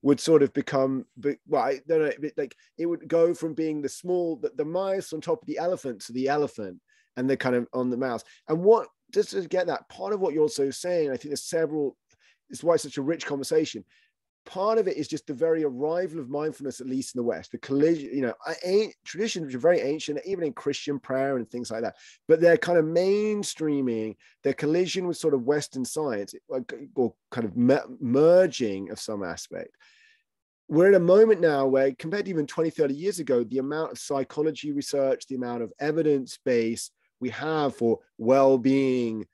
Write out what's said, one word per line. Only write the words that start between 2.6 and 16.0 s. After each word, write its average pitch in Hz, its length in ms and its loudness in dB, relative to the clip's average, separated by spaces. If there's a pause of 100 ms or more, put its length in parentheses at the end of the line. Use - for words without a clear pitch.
it 170 80 -2
would 160 200 -6
go 165 280 4
from 160 180 -6
being 156 300 -4
the 139 60 -4
small, 175 460 -4
the, 143 200 -6
the 151 100 -2
mice 190 480 -4
on 156 80 -8
top 160 220 -4
of - 40 -16
the 147 120 -6
elephant 139 420 -4
to - 120 -16
the 127 140 -2
elephant 127 520 -4 (380)
and 127 120 -2
the 135 80 2
kind 127 160 0
of 123 180 0
on 127 200 -2
the 120 60 -4
mouse. 123 260 -4 (260)
And 165 140 -2
what, 214 240 6 (260)
just 202 160 0
to 185 180 -4
get 180 200 0
that, 147 220 -6
part 196 220 -8
of 208 80 -2
what 180 140 0
you're 151 80 2
also 143 300 0
saying, 170 380 -2
I 127 80 -4
think 147 120 -10
there's 143 140 -6
several, 151 520 -2 (540)
it's - 140 -16
why 165 100 4
it's 156 100 2
such 139 140 -10
a 143 60 -4
rich 131 240 -4
conversation. 143 580 -2 (580)
Part 214 360 -2
of 190 80 0
it 147 100 -4
is 147 100 -6
just 151 200 -10
the 143 80 -8
very 160 280 0
arrival 156 560 -4